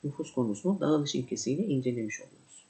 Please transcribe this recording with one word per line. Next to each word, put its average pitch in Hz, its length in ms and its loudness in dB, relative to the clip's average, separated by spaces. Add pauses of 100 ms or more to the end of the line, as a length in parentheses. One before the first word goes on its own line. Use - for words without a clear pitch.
Nüfus 139 280 -4
konusunu 131 480 0
dağılış 147 340 2
ilkesiyle 131 520 -2
incelemiş 123 540 0
oluyoruz. - 500 -20